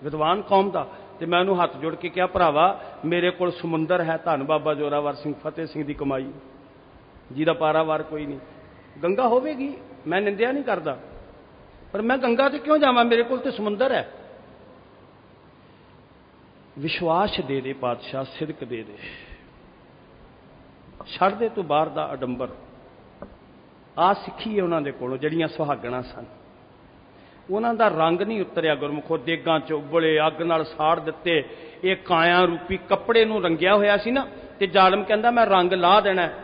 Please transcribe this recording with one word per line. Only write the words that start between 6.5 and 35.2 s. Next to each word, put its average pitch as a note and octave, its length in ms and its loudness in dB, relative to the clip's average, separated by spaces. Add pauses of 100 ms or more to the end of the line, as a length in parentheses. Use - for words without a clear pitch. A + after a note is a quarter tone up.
ਜਿਹਦਾ D#3 220 0
ਪਾਰਾਵਾਰ D#3 500 0
ਕੋਈ D3+ 220 -10
ਨਹੀਂ। C#3 140 -10 (640)
ਗੰਗਾ G3+ 240 0
ਹੋਵੇਗੀ, C4+ 460 -2 (340)
ਮੈਂ F3+ 140 0
ਨਿੰਦਿਆ G#3 300 0
ਨਹੀਂ C#4 120 -4
ਕਰਦਾ, D#3+ 340 -4 (960)
ਪਰ G3+ 80 -4
ਮੈਂ A#3+ 160 0
ਗੰਗਾ B3+ 320 2
ਤੇ C#4+ 100 -4
ਕਿਉਂ D4+ 180 2
ਜਾਵਾਂ? B3 280 6
ਮੇਰੇ A#3 180 4
ਕੋਲ B3+ 160 -2
ਤੇ C4 120 -4
ਸਮੁੰਦਰ G#3 400 -2
ਹੈ।" E3+ 180 -2 (2750)
ਵਿਸ਼ਵਾਸ F3 600 0
ਦੇ C3+ 220 -4
ਦੇ C3+ 120 -6
ਪਾਤਸ਼ਾਹ, B2+ 500 -6
ਸਿਦਕ D3+ 400 -10
ਦੇ A#2 200 -10
ਦੇ, G#2+ 100 -18 (2250)
ਛੱਡ G3 260 0
ਦੇ A3 160 -2
ਤੂੰ G3+ 180 -6
ਬਾਹਰ D3+ 220 2
ਦਾ D3 240 -6
ਅਡੰਬਰ। B2+ 340 -6 (1500)
ਆ F#3 140 4
ਸਿੱਖੀ - 460 -6
ਹੈ F#3 40 0
ਉਹਨਾਂ E3+ 180 0
ਦੇ C#3+ 100 -6
ਕੋਲੋਂ, B2+ 260 -6
ਜਿਹੜੀਆਂ D#3 300 -2
ਸੁਹਾਗਣਾ B2+ 540 -4
ਸਨ, A#2 240 -14 (1300)
ਉਹਨਾਂ A3+ 220 0
ਦਾ A3 140 4
ਰੰਗ E3 340 2
ਨਹੀਂ G#3 200 -2
ਉਤਰਿਆ D#3+ 340 0
ਗੁਰਮੁਖੋ। D3 420 -4
ਦੇਗਾਂ D#3+ 420 0
'ਚ D3+ 120 -8
ਉਬਲੇ, D#3 560 2
ਅੱਗ D#3+ 140 -2
ਨਾਲ E3 240 0
ਸਾੜ D#3+ 340 0
ਦਿੱਤੇ। D#3 440 -2 (400)
ਇਹ F#3 120 2 (100)
ਕਾਇਆ F3 360 6
ਰੂਪੀ F3 360 0
ਕੱਪੜੇ A3 480 2
ਨੂੰ G#3+ 180 -2
ਰੰਗਿਆ F3 320 4
ਹੋਇਆ G3+ 220 4
ਸੀ A3+ 140 -2
ਨਾ, C4+ 160 0 (320)
ਤੇ G3 80 0
ਜ਼ਾਲਮ F#3+ 360 4
ਕਹਿੰਦਾ, G#3+ 280 2